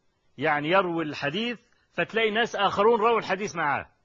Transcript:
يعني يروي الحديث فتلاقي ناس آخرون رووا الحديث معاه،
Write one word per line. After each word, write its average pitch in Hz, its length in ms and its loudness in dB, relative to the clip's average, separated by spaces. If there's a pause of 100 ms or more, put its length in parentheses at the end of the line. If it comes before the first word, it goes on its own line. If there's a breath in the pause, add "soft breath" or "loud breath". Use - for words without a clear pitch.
(380)
يعني 147 300 0
يروي 175 360 2
الحديث 165 560 -6 (320)
فتلاقي 214 380 -2
ناس 220 260 -2
آخرون 202 440 4
رووا 226 180 4
الحديث 185 380 -4
معاه، 143 300 -2 (180)